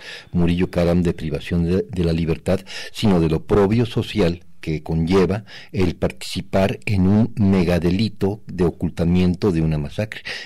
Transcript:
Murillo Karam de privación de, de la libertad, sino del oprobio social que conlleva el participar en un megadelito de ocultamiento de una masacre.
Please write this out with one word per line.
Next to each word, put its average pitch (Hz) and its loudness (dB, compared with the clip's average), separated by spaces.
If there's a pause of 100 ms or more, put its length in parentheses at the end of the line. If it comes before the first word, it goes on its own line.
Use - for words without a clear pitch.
(320)
Murillo 87 2
Karam 87 2
de 85 0
privación 80 -4
de, 90 0
de 92 -2
la 82 0
libertad, 82 -2 (320)
sino 95 2
del 80 2
oprobio 104 2
social 101 -2 (160)
que 78 -4
conlleva 87 2 (280)
el 90 0
participar - -2
en 92 2
un 104 4
megadelito 95 2
de 90 -2
ocultamiento 90 0
de 80 0
una 78 0
masacre. 104 -6 (260)